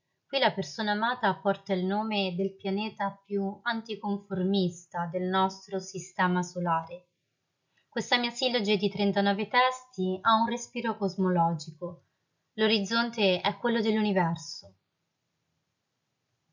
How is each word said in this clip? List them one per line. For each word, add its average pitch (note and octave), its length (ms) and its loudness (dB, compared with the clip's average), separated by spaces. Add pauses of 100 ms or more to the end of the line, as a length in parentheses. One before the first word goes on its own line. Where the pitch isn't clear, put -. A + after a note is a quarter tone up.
(260)
Qui - 140 -2
la A3+ 100 4
persona - 400 -4
amata G#3+ 460 2
porta G3 360 0
il F3+ 120 0
nome G3+ 500 0
del F#3+ 220 -2
pianeta G3 680 -4
più G3+ 380 -4
anticonformista G3+ 1400 -2
del F3+ 220 -4
nostro F#3+ 500 0
sistema F3+ 640 -2
solare. F3 680 -4 (800)
Questa A#3+ 300 0
mia A#3+ 120 -2
silloge A#3 460 0
di G3 140 2
trentanove G3+ 560 2
testi F#3 720 0
ha A3+ 140 4
un A3+ 140 4
respiro A3+ 480 -4
cosmologico. F3 1120 0 (480)
L'orizzonte G#3+ 840 0
è - 160 -2
quello A#3 240 0
dell'universo. G#3 920 0 (1800)